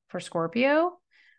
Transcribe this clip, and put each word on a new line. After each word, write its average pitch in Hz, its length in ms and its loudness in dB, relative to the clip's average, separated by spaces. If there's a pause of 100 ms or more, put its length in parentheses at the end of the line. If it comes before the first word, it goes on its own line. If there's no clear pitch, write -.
for 180 120 -10
Scorpio. 262 760 0 (420)